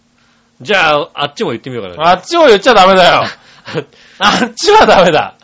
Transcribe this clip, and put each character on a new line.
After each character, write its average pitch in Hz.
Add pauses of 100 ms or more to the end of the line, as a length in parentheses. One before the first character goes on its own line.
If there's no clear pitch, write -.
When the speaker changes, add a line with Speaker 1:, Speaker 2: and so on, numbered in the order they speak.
(600)
Speaker 1:
じ 131
ゃ 160
あ、 143
あ 143
っ -
ち 220
も 156
言 113
っ -
て 135
み 123
よ 110
う 92
か 87
な。 160
Speaker 2:
あ 185
っ 202
ち 339
も 330
言 220
っ -
ち 277
ゃ 240
ダ 185
メ 190
だ 175
よ。 123
Speaker 1:
<laughs> -
Speaker 2:
あ 202
っ 226
ち -
は 415
ダ 190
メ 175
だ。 110